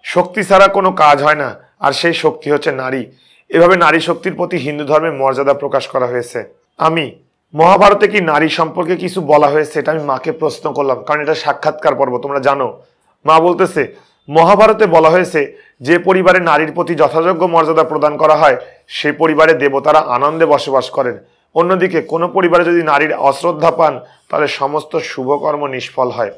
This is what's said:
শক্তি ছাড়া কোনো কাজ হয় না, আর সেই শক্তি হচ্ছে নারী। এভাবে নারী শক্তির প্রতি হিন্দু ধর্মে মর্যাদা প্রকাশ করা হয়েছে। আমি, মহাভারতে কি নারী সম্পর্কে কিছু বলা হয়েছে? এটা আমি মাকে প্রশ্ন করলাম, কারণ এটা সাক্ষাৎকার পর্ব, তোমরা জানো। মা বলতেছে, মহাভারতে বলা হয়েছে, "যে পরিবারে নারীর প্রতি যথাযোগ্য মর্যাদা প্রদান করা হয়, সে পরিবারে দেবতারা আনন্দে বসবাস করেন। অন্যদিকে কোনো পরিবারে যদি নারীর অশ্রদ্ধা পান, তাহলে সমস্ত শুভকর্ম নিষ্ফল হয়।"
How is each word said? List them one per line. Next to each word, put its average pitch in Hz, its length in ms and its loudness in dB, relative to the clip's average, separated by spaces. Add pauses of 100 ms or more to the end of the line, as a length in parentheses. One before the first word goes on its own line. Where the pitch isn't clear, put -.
শক্তি 180 400 -4
ছাড়া 190 240 6
কোনো 190 240 0
কাজ 147 320 4
হয় 151 120 2
না, 131 200 -6 (240)
আর 139 140 -2
সেই 170 200 -2
শক্তি 156 380 -4
হচ্ছে 147 200 -2
নারী। 131 340 -6 (440)
এভাবে 175 280 4
নারী 165 220 2
শক্তির 165 360 -6
প্রতি 175 220 -6
হিন্দু 147 280 -6
ধর্মে 156 260 0
মর্যাদা 135 420 0
প্রকাশ 135 340 -4
করা 127 180 -4
হয়েছে। 120 480 -8 (240)
আমি, 160 380 -2 (380)
মহাভারতে 196 540 4
কি 202 140 0
নারী 156 280 0
সম্পর্কে 165 460 -4
কিছু 180 260 -6
বলা 147 260 4
হয়েছে? 147 320 -2
এটা 147 120 -4
আমি 156 120 -4
মাকে 139 280 -6
প্রশ্ন 151 420 -6
করলাম, 135 300 -2
কারণ 151 180 -2
এটা 151 140 -2
সাক্ষাৎকার 151 600 -2
পর্ব, 127 220 -2
তোমরা 139 220 -6
জানো। 135 420 -2 (440)
মা 160 140 6
বলতেছে, 170 560 0 (340)
মহাভারতে 202 560 4
বলা 160 240 4
হয়েছে, 165 480 0 (240)
"যে 156 180 2
পরিবারে 185 400 2
নারীর 156 320 0
প্রতি 165 240 -4
যথাযোগ্য 160 500 0
মর্যাদা 165 380 2
প্রদান 151 340 -2
করা 156 180 4
হয়, 147 220 4 (300)
সে - 240 -4
পরিবারে 156 420 2
দেবতারা 143 460 2
আনন্দে 147 460 0
বসবাস 139 440 0
করেন। 123 280 -4 (360)
অন্যদিকে 175 480 0
কোনো 165 260 -4
পরিবারে 175 380 2
যদি 170 180 0
নারীর 151 300 0
অশ্রদ্ধা 156 580 0
পান, 156 280 0 (300)
তাহলে 147 180 -2
সমস্ত 147 500 -6
শুভকর্ম 147 720 -4
নিষ্ফল 127 420 -6
হয়।" 117 280 -6